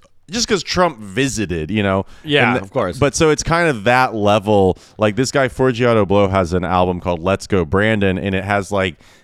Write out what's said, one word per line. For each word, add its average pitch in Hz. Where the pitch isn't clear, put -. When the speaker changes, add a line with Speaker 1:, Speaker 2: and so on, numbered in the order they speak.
Speaker 1:
just 220
'cause 190
Trump 175
visited, 98
you 107
know? 98
Speaker 2:
Yeah, 143
Speaker 1:
And 101
th-, -
Speaker 2:
of 95
course. 107
Speaker 1:
But 135
so 156
it's 151
kind 170
of 107
that 120
level. 101
Like, 107
this 127
guy 135
Forgiato 120
Blow 98
has 92
an 90
album 90
called 87
Let's 95
Go 92
Brandon, 98
and 95
it 95
has, 101
like, 95